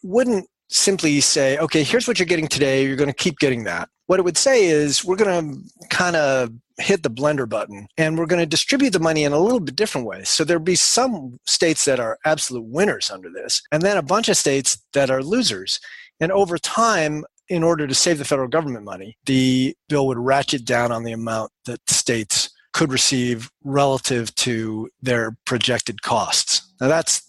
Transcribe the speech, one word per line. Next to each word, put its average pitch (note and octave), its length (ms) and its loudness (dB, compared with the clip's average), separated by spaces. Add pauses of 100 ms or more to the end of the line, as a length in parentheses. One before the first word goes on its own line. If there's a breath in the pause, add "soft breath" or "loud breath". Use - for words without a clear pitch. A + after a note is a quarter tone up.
wouldn't G#3+ 440 0 (220)
simply D#3+ 520 2
say, C#3 360 2
"Okay, D#3 260 2
here's A#3 240 0
what A#3 100 0
you're F3+ 80 2
getting E3 220 0
today. C3+ 380 2
You're C3+ 100 -2
gonna C#3 180 0
keep - 260 -2
getting B2 260 0
that." G2 240 -6 (180)
What F#3 120 4
it F#3 40 2
would F3 140 0
say B3 280 4
is, D3 380 2
"We're F#3 140 0
gonna F3 360 0 (380)
kinda C#3+ 600 2 (260)
hit F#3+ 260 2
the D3 60 0
blender C3+ 380 0
button, G#2 400 -6 (100)
and D#3+ 200 0
we're E3 80 0
gonna E3+ 200 2
distribute B3+ 460 0
the F3 80 2
money D#3+ 240 2
in C#3+ 100 2
a D3 60 2
little A3+ 200 2
bit C3+ 160 -6
different D3 320 -4
way." F#2+ 160 -12
So - 200 0
there'd D#3+ 200 0
be F3+ 120 2
some E3+ 720 0
states - 400 0
that C3 140 2
are A2 260 -4
absolute C3+ 400 -2
winners C3+ 460 -2
under F#2 180 -14
this, - 320 -6 (100)
and D#3 120 0
then G3+ 140 2
a E3+ 40 0
bunch G3 280 0
of F#3+ 80 4
states C#3 400 0 (160)
that C3+ 180 2
are C3 100 0
losers. C#3+ 580 -2 (400 loud breath)
And E3 120 0
over F#3+ 260 2
time, D#3+ 680 0 (240)
in E3+ 140 0
order D#3+ 240 2
to C3 80 -2
save E3+ 240 2
the C#3 60 -6
federal C3+ 220 0
government C3 380 -2
money, G#2 400 -14
the C3 500 2 (140)
bill C#3+ 180 2
would B2 120 -2
ratchet C3+ 460 0
down A#2+ 260 0
on A#2 120 -4
the A#2 80 -8
amount A2+ 400 -6 (140)
that A#2+ 240 -10
states - 600 0 (240 soft breath)
could D3+ 180 2
receive B2 580 0 (140)
relative C3+ 720 0
to A2+ 520 -4 (140)
their A#2 340 -2 (100)
projected A#2 580 -2
costs. - 640 0 (100)
Now, B2+ 80 0
that's D#3+ 420 0